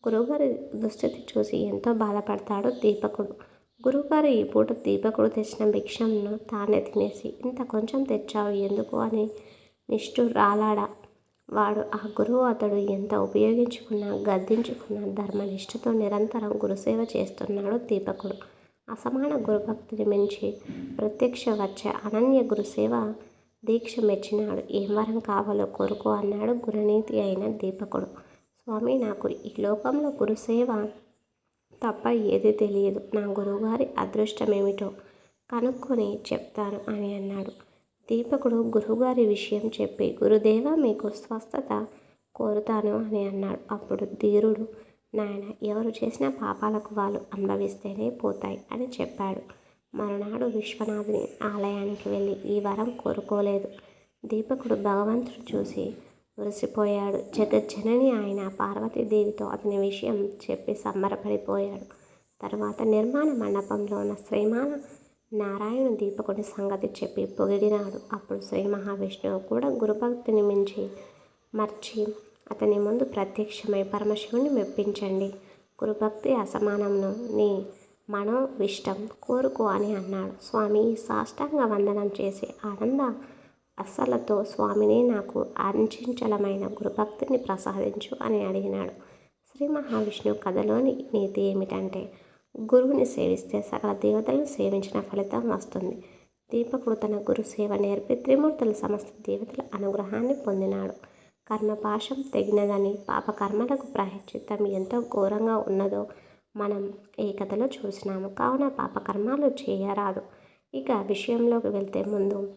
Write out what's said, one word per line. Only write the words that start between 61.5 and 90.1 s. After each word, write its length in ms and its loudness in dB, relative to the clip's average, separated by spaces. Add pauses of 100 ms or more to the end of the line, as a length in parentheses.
తర్వాత 400 -4
నిర్మాణ 420 4
మండపంలో 760 0
ఉన్న 160 -2
శ్రీమాన 640 0 (540)
నారాయణ 640 0
దీపకుడి 480 -2
సంగతి 440 -2
చెప్పి 380 -4
పొగిడినాడు. 760 0 (140)
అప్పుడు 260 -6
శ్రీ 240 -4
మహావిష్ణువు 760 -2
కూడా, 280 0
"గురుభక్తిని 760 2
మించి 480 2 (680)
మర్చి 520 -2 (440)
అతని 280 4
ముందు 240 2
ప్రత్యక్షమై 800 -2
పరమశివుని 680 0
మెప్పించండి. 800 0 (560)
గురుభక్తి 500 0
అసమానంను 1040 0
నీ 280 4 (440)
మనోవిష్టం 1000 -2 (140)
కోరుకో" 400 2
అని 320 2
అన్నాడు. 500 -6
"స్వామి, 460 4
ఈ 40 0
సాష్టాంగ 800 -2
వందనం 340 2 (140)
చేసి 260 -4 (180)
ఆనంద 480 0 (640)
అస్సలతో 640 0
స్వామిని 600 4
నాకు 420 2 (120)
అంచంచలమైన 1080 0
గురుభక్తిని 720 -2
ప్రసాదించు" 840 -4
అని 240 2
అడిగినాడు. 460 -2 (540)
శ్రీ 220 -4
మహావిష్ణువు 720 -2